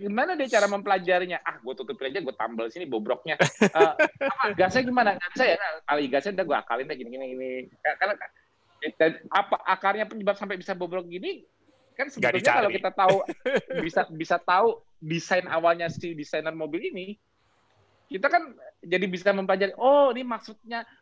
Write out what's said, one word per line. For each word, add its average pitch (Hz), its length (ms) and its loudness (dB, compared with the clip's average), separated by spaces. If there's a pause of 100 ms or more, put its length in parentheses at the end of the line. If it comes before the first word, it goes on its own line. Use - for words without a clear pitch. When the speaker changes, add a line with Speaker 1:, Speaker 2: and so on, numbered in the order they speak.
Speaker 1:
gimana 233 340 -2
deh 277 140 -2
cara 214 180 4
mempelajarinya? 185 760 0
Ah, 160 160 -6
gue 127 200 -10
tutupin 131 320 -8
aja, 135 100 -6
gue 139 160 -6
tambal 113 320 -4
sini 170 180 -10
bobroknya. 123 540 -2
Eh, 220 540 4 (280)
apa, 269 320 -2
gasnya 190 300 2
gimana? 240 320 2
Nggak 175 180 -10
bisa 254 140 0
ya? 170 100 4
Nah, 190 140 -4 (140)
kali 147 240 0
gasnya 139 260 0
udah 185 120 -2
gue 147 120 0
akalin 123 280 -4
deh 151 100 -8
gini-gini. 127 340 -10
Gini. 127 200 -8 (280)
Ka-, 147 180 -2
karena, 196 180 0 (800)
dan 160 160 4 (180)
apa 196 360 2
akarnya 196 420 0
penyebab 202 280 -2
sampai 202 200 -8
bisa 180 160 -8
bobrok 180 360 -6
gini, 202 360 -10 (520)
kan 277 140 -4
Speaker 2:
Nggak - 60 -16 (220)
Speaker 1:
sebetulnya 240 160 4
kalau 240 160 4
Speaker 2:
dicari. 190 100 -2
Speaker 1:
kita 190 140 -2
tahu, 190 240 4 (340)
Speaker 2:
<laughs> 175 340 -2
Speaker 1:
bisa, 165 240 0
bisa 160 280 -2
tahu 190 320 4 (300)
desain 170 480 -2
awalnya 170 420 2
si 170 240 -8
desainer 156 400 -6
mobil 160 320 -6
ini, 208 300 -8 (920)
kita 196 160 -2
kan 302 300 2 (260)
jadi 180 240 0
bisa 185 300 2
mempelajari, 190 420 0
oh 269 380 6
ini 254 80 -8
maksudnya, 233 580 -10 (220)